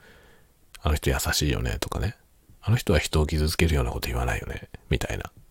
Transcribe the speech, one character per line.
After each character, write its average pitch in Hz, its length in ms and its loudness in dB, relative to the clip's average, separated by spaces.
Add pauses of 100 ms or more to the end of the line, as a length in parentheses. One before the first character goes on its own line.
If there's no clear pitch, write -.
(800)
「あ 80 80 2
の 73 60 4
人 - 160 0
優 64 80 2
し - 280 0
い 71 40 2
よ 53 100 0
ね」 60 180 -2
と - 80 -4
か - 120 -4
ね。 - 160 -2 (460)
「あ - 100 0
の 120 60 6
人 - 140 0
は 82 60 6
人 - 240 2
を 76 60 4
傷 78 200 2
つ 78 100 -2
け 85 100 4
る 78 80 2
よ 69 60 2
う - 20 0
な 60 80 -2
こ - 80 -6
と - 80 -4
言 60 100 -4
わ 62 80 0
な 62 100 0
い - 40 -4
よ - 80 -8
ね」 - 220 -10 (200)
み - 80 2
た - 160 -4
い 92 60 -4
な - 120 -8 (200)